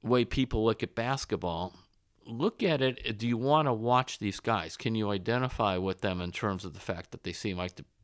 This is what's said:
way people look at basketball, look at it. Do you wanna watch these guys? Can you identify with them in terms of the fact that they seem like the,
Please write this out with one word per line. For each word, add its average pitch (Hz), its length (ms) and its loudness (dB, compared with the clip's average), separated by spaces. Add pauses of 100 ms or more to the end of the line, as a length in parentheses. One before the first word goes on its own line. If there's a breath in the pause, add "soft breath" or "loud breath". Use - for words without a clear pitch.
way 120 240 4
people 123 380 0
look 110 180 2
at - 120 -4
basketball, 92 800 -2 (540)
look 131 360 -2
at 160 200 2
it. 123 340 0
Do 110 100 -2
you 117 120 2
wanna 143 340 4
watch 120 460 2
these 101 200 -2
guys? 98 380 -2
Can 117 180 -2
you 110 140 0
identify 104 720 0
with 95 240 -2
them 92 180 0
in 87 100 -4
terms 95 360 -2
of 78 80 -12
the 95 60 -16
fact - 320 -8
that - 100 -12
they 92 100 -6
seem 95 240 -4
like 90 200 -6
the, 73 100 -18 (180)